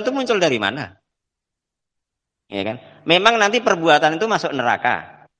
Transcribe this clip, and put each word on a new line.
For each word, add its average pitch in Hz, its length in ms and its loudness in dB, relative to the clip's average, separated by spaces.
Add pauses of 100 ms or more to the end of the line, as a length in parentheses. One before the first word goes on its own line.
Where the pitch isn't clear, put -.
itu 254 100 -2
muncul 247 240 -2
dari 151 220 2
mana? 107 340 -6 (1500)
Ya 101 160 -6
kan? 110 140 -4 (260)
Memang 185 320 2
nanti 214 240 2
perbuatan 160 560 2
itu 190 160 -4
masuk 156 240 -4
neraka, 117 720 -4 (120)